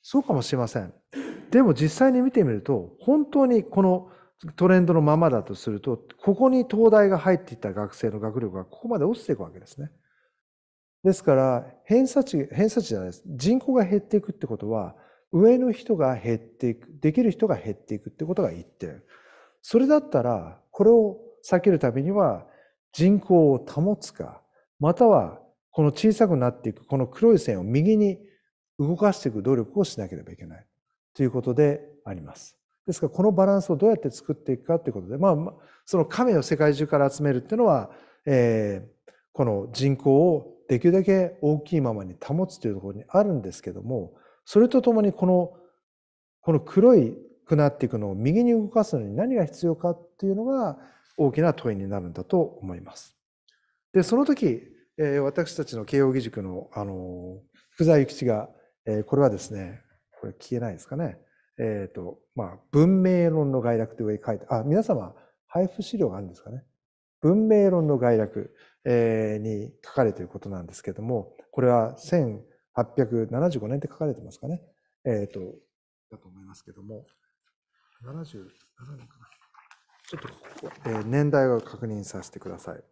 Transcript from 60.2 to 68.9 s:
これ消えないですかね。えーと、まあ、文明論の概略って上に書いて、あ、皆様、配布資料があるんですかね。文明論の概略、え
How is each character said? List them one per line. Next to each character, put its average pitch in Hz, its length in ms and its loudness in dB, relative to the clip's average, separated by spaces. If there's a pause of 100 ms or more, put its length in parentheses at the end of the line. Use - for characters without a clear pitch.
こ - 60 -14
れ - 60 -12
消 - 260 -10
え - 20 -4
な 117 100 -6
い 92 40 -12
で 80 40 -18
す - 80 -20
か 135 100 -12
ね。 156 220 -8 (400)
え 107 320 -6
ー - 40 -20
と、 87 240 -14 (160)
ま 113 100 -8
あ、 90 140 -14 (120)
文 180 320 4
明 180 280 2
論 151 220 0
の 131 80 0
概 117 160 0
略 110 160 -4
っ - 40 -20
て 120 60 -8
上 107 120 -4
に 104 100 -8
書 117 80 -4
い 104 60 -6
て、 - 100 -18
あ、 117 160 -2
皆 165 180 0
様、 117 320 -6 (320)
配 185 200 -4
布 190 160 -10
資 - 160 -8
料 151 100 0
が 92 80 -8
あ 98 40 -12
る 101 60 -12
ん - 20 -14
で 90 60 -18
す - 80 -20
か 107 80 -20
ね。 131 140 -16 (560)
文 208 280 2
明 208 220 4
論 170 160 2
の 143 120 2
概 120 180 2
略、 107 380 -4 (300)
え 113 540 0